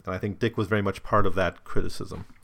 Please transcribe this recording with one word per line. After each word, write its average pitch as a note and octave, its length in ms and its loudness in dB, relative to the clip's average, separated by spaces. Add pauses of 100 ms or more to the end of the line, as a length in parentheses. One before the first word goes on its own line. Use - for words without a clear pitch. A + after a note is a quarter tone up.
and F#2 100 -4
I - 20 -6
think - 220 -6
Dick - 180 -2
was G2 120 -2
very G#2 120 0
much G2 220 -4
part G#2 220 4
of F#2 100 4
that F2+ 300 -2
criticism. - 600 -2 (180)